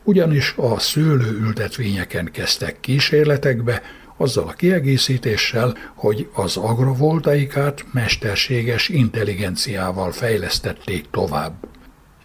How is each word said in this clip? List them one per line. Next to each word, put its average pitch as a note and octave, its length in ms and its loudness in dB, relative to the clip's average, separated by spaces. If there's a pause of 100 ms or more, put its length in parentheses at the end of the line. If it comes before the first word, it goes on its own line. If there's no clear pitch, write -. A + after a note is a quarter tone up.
ugyanis D#3+ 540 4
a A2+ 220 0
szőlőültetvényeken A2 1500 0
kezdtek - 500 -4
kísérletekbe, C3+ 1000 2 (340)
azzal B2+ 320 0
a - 40 -12
kiegészítéssel, B2+ 1200 2 (180)
hogy G#2+ 400 0
az F#2 220 -2
agrovoltaikát C#3 1400 0
mesterséges A#2 960 0
intelligenciával F#2+ 1200 0
fejlesztették - 960 -4
tovább. D#2+ 420 -2 (720)